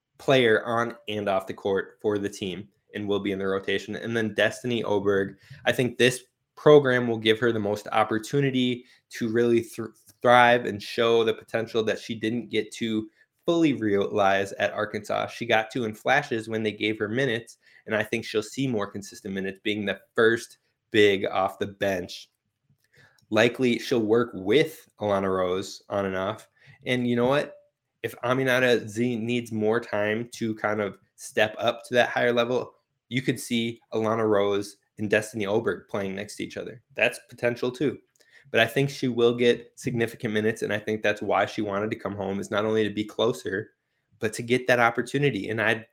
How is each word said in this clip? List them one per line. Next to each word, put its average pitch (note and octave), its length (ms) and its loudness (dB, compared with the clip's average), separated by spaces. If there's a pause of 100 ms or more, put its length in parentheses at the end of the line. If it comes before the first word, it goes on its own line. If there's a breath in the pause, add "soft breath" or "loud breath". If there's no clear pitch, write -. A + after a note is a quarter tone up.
(180)
player B2 460 4
on A#2 300 -2 (140)
and G#2 200 -4
off F#2+ 180 0
the - 80 -8
court - 460 -4
for G#2 180 0
the G2+ 100 -2
team G2 400 -8 (260)
and G#2 120 -8
will G2+ 140 0
be G2+ 120 -2
in F#2+ 60 -4
the G2 80 -4
rotation. G2 480 -4
And A#2 220 -6
then A2 180 -2
Destiny A2+ 480 0
Oberg, G2 540 0 (300 loud breath)
I A#2+ 60 4
think B2 260 -2
this B2+ 240 4 (340)
program C3 500 6
will A2+ 120 -2
give A2 200 4
her A#2 140 2
the A2+ 60 -2
most G#2 340 -2
opportunity B2 920 0 (240 loud breath)
to A#2+ 180 -4
really A#2 320 4
thr-, - 320 -8 (300)
thrive A#2+ 420 8
and G2+ 180 -6
show A#2 400 2
the A2 120 2
potential A2+ 500 -4
that G#2 160 -2
she A#2 140 -10
didn't A2 360 -4
get G#2+ 220 -4
to A2 360 -4 (360 loud breath)
fully E3 300 4
realize G2+ 800 2
at - 200 -2
Arkansas. G#2+ 560 -4
She - 160 -12
got A2 280 0
to B2 120 -4
in A2 100 -6
flashes B2+ 540 -2
when A2 140 -4
they G#2+ 100 0
gave G#2+ 260 -2
her G#2 100 -4
minutes, A#2+ 500 -4 (280 soft breath)
and G#2+ 80 -4
I G#2+ 80 0
think A2+ 220 -4
she'll G#2+ 180 -2
see C3+ 240 -6
more G#2 240 -2
consistent G2 440 -12
minutes F#2+ 280 -6
being G#2+ 220 -2
the G2 160 -4 (160)
first A#2 420 2 (320)
big G#2 360 4
off G2 320 -2
the G2+ 80 -4
bench. G2 640 -6 (1040 soft breath)
Likely A#2+ 480 4
she'll A#2+ 220 0
work A#2 340 2
with G#2+ 540 0 (120)
Alana G2 340 0
Rose F#2 560 -4
on G2+ 160 -2
and F#2+ 100 -4
off. G2 320 -6 (380 soft breath)
And B2 200 0
you A#2+ 80 2
know A#2+ 120 2
what? C#3 280 0 (480)
If A2+ 120 -6 (100)
Aminata B2+ 640 2
Z A#2 280 -2
needs A#2 360 -4
more A2 280 2
time G#2+ 520 -2
to A2+ 220 -4
kind G#2+ 260 -2
of G2 160 -4 (200)
step - 420 -2
up A2+ 260 -2
to B2+ 100 -6
that A#2 140 4
higher B2 240 0
level, A#2+ 400 0 (380)
you B2+ 120 -2
could - 180 -2
see A#2 400 -2 (120)
Alana A2 360 0
Rose G2+ 480 2 (220)
and G#2 120 -6
Destiny G#2+ 360 0
Oberg G#2 420 -2
playing G2 260 -6
next G2+ 220 -10
to G2+ 80 -10
each F#2+ 120 -12
other. G2+ 260 -12 (120)
That's A2+ 240 -2 (100)
potential A#2+ 420 -4
too. C3 280 -4 (520 soft breath)
But A2 100 2
I A2+ 60 4
think C#3 220 0
she C3+ 200 -6
will A#2 260 2
get A#2+ 420 2
significant A#2 560 -4
minutes, G#2+ 300 0
and G2+ 100 -2
I G#2 60 -2
think G#2+ 240 -6
that's G#2 180 0
why G2+ 240 0
she G#2+ 160 -4
wanted G#2 300 -4
to A2+ 60 -6
come G2+ 180 -8
home, G2 260 -4
is - 100 -10
not G#2 140 0
only A2 200 2
to G2+ 100 -4
be G#2+ 100 -2
closer, G#2+ 680 -4 (480)
but A2 140 -2
to B2 80 -6
get B2 260 -2
that B2 120 4
opportunity. A#2+ 680 0
And A2 100 -2
I A2 320 0